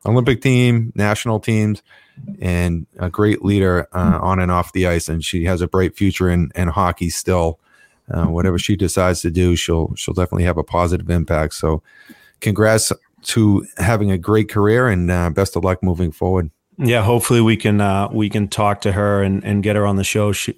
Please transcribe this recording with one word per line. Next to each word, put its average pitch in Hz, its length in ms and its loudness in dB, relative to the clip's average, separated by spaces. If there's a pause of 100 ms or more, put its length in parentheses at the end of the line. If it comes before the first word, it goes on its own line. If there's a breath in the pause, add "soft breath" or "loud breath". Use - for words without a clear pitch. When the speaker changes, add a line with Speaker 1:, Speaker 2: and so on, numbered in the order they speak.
Speaker 1:
Olympic 120 380 2
team, 123 520 2
national 104 460 0
teams, 107 420 0 (580 loud breath)
and 87 460 -2 (120)
a 90 100 -4
great 104 360 0
leader, 95 480 2
uh, 87 280 2
on 95 200 0
and 90 100 0
off 87 220 -2
the 92 140 0
ice. 85 220 0
And 80 160 -4
she 85 200 -4
has 90 160 0
a 87 80 -2
bright 92 280 0
future 92 320 0
in, 87 260 2
in 87 140 -2
hockey 87 420 -2
still. 85 480 -2 (520 soft breath)
Uh, 85 140 -2
whatever 87 340 0
she 104 160 -2
decides 90 460 0
to 87 100 -2
do, 90 240 2
she'll, 82 400 -2
she'll - 200 -8
definitely 90 300 -2
have 87 120 0
a 78 80 -2
positive 87 460 -2
impact. 78 440 -2
So 78 280 -2 (580 loud breath)
congrats 107 500 2 (340)
to 104 420 2 (100)
having 101 340 0
a 95 60 0
great 101 320 0
career, 113 400 2
and, 87 220 0
uh, 87 200 0
best 95 260 -2
of 87 80 0
luck 92 180 0
moving 87 280 0
forward. 90 400 -2 (300)
Speaker 2:
Yeah, 120 220 2
hopefully 120 380 2
we 110 160 4
can, 104 240 0
uh, 98 320 0
we 107 180 -2
can 104 160 -2
talk 101 360 -2
to 101 100 0
her 101 280 0
and, 98 240 -2
and 101 200 -2
get 104 100 0
her 104 100 2
on 101 120 0
the 98 80 0
show 104 260 0
sh-, 98 280 -6